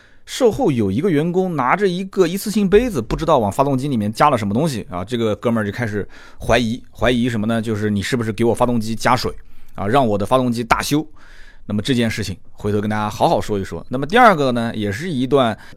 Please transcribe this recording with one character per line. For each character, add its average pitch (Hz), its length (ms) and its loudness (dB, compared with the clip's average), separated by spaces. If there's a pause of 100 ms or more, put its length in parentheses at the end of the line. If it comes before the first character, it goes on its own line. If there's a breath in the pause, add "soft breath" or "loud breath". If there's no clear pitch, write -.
(240 loud breath)
售 - 240 2
后 214 220 2
有 117 180 2
一 95 120 0
个 190 100 2
员 160 220 0
工 180 240 0
拿 131 180 2
着 196 140 2
一 185 160 -2
个 190 240 2
一 175 80 -4
次 202 120 -6
性 202 220 2
杯 226 180 6
子， 160 140 -2
不 135 140 -4
知 151 80 -6
道 156 140 4
往 104 120 2
发 139 140 2
动 139 120 2
机 131 120 -2
里 139 80 -2
面 104 160 0
加 151 180 4
了 131 80 2
什 101 80 -2
么 101 80 -2
东 151 140 2
西 117 200 -6
啊， 90 160 -6
这 120 140 -4
个 110 160 0
哥 120 160 -2
们 117 100 0
儿 104 60 -2
就 101 100 -4
开 123 80 -4
始 104 240 -4 (300 loud breath)
怀 - 180 2
疑， 113 240 0 (120)
怀 113 180 2
疑 123 180 2
什 117 120 -2
么 104 40 -2
呢？ 113 160 0
就 110 140 -2
是 104 160 0
你 104 100 2
是 98 160 -2
不 120 60 -2
是 110 100 -2
给 117 120 0
我 113 100 4
发 123 100 2
动 120 160 2
机 110 140 -4
加 120 220 2
水 - 180 -4 (400 soft breath)
啊， 95 100 -6
让 123 220 2
我 104 100 2
的 98 80 0
发 127 120 2
动 127 160 2
机 117 100 -4
大 113 180 0
修。 143 240 0 (680 soft breath)
那 104 40 -2
么 104 80 -2
这 135 120 0
件 117 160 2
事 113 140 -4
情 98 100 -6 (180)
回 104 200 -4
头 104 80 0
跟 104 80 -4
大 107 80 -2
家 107 140 -2
好 120 180 0
好 160 100 2
说 107 200 -2
一 98 40 -2
说。 87 280 -10
那 127 80 -4
么 143 80 -4
第 185 100 -2
二 233 180 8
个 143 180 2
呢， 117 220 -2
也 104 160 -2
是 135 200 -6
一 131 160 -2
段 123 280 2 (220 loud breath)